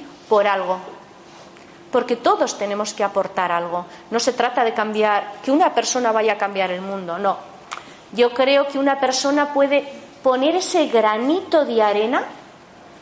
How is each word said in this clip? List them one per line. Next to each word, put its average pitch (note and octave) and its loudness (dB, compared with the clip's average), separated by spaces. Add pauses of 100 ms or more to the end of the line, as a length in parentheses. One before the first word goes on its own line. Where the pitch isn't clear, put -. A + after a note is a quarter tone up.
(280)
por G#3 4
algo, F#3 -2 (1120)
porque B3 0
todos D#4 0
tenemos G#3 -4
que G#3 -4
aportar F#3+ -2
algo. F3 -4 (240)
No A3+ -2
se A#3+ 0
trata A#3+ 0
de A3+ 0
cambiar, G#3+ 0 (100)
que C4 -2
una D#4 4
persona A#3 0
vaya A3 2
a G3+ -8
cambiar F#3+ -2
el F3+ -6
mundo, F#3+ -8
no. G3 -2 (760)
Yo A#3+ 2
creo C#4 2
que C#4 -4
una C#4 2
persona C#4+ 0
puede C#4 2 (360)
poner C4 2
ese F4+ 0
granito B3 2
de A#3 0
arena G#3+ 2 (760)